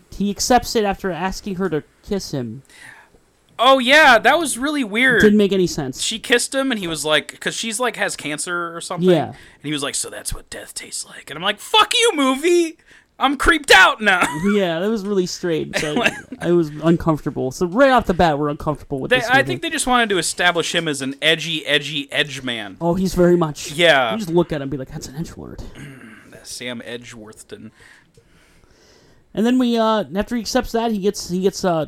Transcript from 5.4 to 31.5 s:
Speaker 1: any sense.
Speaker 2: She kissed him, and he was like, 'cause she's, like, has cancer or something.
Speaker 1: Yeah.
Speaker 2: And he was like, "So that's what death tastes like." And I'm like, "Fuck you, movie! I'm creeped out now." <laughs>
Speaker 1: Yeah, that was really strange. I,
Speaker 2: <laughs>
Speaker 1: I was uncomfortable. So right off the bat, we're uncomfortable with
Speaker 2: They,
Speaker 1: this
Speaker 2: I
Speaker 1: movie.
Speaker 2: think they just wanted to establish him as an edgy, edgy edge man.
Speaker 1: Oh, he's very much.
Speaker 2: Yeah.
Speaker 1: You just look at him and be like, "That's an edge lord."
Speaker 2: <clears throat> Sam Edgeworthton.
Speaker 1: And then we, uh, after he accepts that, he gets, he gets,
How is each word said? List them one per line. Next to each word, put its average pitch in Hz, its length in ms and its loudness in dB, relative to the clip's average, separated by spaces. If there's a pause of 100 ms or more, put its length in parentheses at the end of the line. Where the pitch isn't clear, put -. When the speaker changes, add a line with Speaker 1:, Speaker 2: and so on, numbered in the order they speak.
Speaker 1:
any 190 160 2
sense. 139 340 -6
Speaker 2:
She 220 200 -6
kissed 247 340 0
him, 269 160 -2
and 226 80 -2
he 185 80 -6
was 156 180 -6
like, 151 360 0
'cause 175 160 -6
she's, 220 240 -6
like, 240 160 -2
has 190 180 -4
cancer 170 640 -8
or 165 40 -12
something. 180 300 0
Speaker 1:
Yeah. 156 200 4
Speaker 2:
And - 60 -16 (280)
he 147 80 -6
was 143 100 -4
like, 127 140 -6
"So - 140 -6
that's 104 220 -10
what 104 160 -12
death - 260 -16
tastes - 300 -12
like." - 240 -20
And 143 80 -12
I'm 160 60 -12
like, 208 160 -2
"Fuck - 340 2
you, 466 220 2
movie! 311 640 2 (400)
I'm 269 180 0
creeped 311 360 2
out 339 280 6
now." 190 220 2 (200)
<laughs> - 20 -2 (100)
Speaker 1:
Yeah, 175 240 0
that 185 100 -2
was 220 160 -2
really 190 220 0
strange. 151 560 -4
I, 151 260 0 (200)
Speaker 2:
<laughs> - 120 -16
Speaker 1:
I 170 120 0
was 170 160 4
uncomfortable. 151 840 0
So 180 160 -4
right 254 240 4
off 240 160 2
the 190 80 0
bat, 160 240 2
we're 147 100 -2
uncomfortable 147 520 -6
with 139 100 -4
Speaker 2:
They, 254 80 4
Speaker 1:
this 233 100 -4
Speaker 2:
I 254 100 4
Speaker 1:
movie. 269 100 2
Speaker 2:
think - 140 -4
they 330 80 -6
just 311 180 -4
wanted 240 220 2
to 196 80 0
establish 175 540 0
him 170 140 -2
as 151 160 -4
an 139 180 -6
edgy, 156 460 -2
edgy 143 460 -2
edge 135 320 -4
man. 110 360 -8
Speaker 1:
Oh, 170 140 0
he's 185 200 -2
very 175 220 6
much. 156 360 -2
Speaker 2:
Yeah. 143 400 4
Speaker 1:
You 113 60 -4
just 170 120 -6
look 170 220 2
at 156 60 -4
him 135 40 -8
and 135 80 -8
be 147 60 -8
like, 131 160 -10
"That's 156 160 -14
an 131 80 -16
edge 165 200 -10
lord." - 240 -16 (440)
Speaker 2:
<clears throat> - 400 -20
Sam 123 420 -12
Edgeworthton. 110 840 -16 (1600)
Speaker 1:
And 202 120 0
then 254 120 2
we, 240 200 2
uh, 220 260 0 (100)
after 214 220 -4
he 233 60 -4
accepts 240 300 -4
that, 226 180 -2
he 214 80 -2
gets, 196 300 -2
he 180 140 -2
gets, 190 220 0